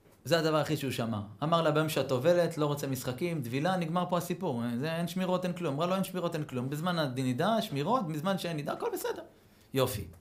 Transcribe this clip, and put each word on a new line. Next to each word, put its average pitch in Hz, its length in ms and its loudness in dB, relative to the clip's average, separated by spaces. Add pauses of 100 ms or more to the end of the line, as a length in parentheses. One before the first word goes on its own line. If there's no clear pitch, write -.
(240)
זה 160 140 2
הדבר 156 180 4
הכי 151 200 2
שהוא 135 140 -2
שמע. 113 300 -2 (220)
אמר 165 200 4
לה, 156 80 4
"ביום 156 180 4
שאת - 200 0
טובלת, 165 500 4
לא 151 80 2
רוצה 147 200 -2
משחקים, 139 560 -2
טבילה, 143 340 0
נגמר 175 320 0
פה 175 100 2
הסיפור. 165 440 -2 (180)
זה, 160 160 -2
אין 175 120 -2
שמירות, 185 360 0
אין 180 80 0
כלום." 160 220 -2
אמרה 160 120 0
לו, 180 80 2
"אין 190 100 2
שמירות, 170 300 -2
אין 151 100 -2
כלום. 127 260 -4
בזמן 170 280 -2
הנידה, 135 640 2
שמירות, 185 460 0
בזמן 160 300 0
שאין 170 180 -4
נידה, 147 160 -4
הכל - 200 -4
בסדר." 466 300 -4 (520)
יופי. 127 320 2 (140)